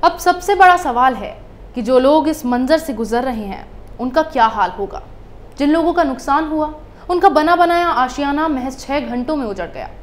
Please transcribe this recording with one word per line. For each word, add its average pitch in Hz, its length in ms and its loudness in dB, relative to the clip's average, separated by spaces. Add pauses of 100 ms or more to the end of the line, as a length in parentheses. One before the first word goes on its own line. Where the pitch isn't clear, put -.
अब 339 140 2
सबसे 359 360 0
बड़ा 370 220 6
सवाल 262 380 0
है 202 240 -12 (360)
कि 247 80 -6
जो 247 160 4
लोग 285 300 4
इस 311 180 -4
मंजर 254 320 2
से 311 140 -4
गुजर 226 300 -2
रहे 240 220 -6
हैं, 196 220 -12 (340)
उनका 254 220 0
क्या 269 240 2
हाल 208 240 0
होगा? - 320 -8 (560)
जिन 285 120 2
लोगों 330 220 2
का 339 100 2
नुकसान 277 420 0
हुआ, 302 300 -4 (360)
उनका 359 180 4
बना 311 280 4
बनाया 349 300 2
आशियाना 285 600 -2
महज 262 300 -6
छह 285 220 -4
घंटों 247 360 -4
में 269 100 -4
उजड़ 180 240 -6
गया। - 200 -12 (120)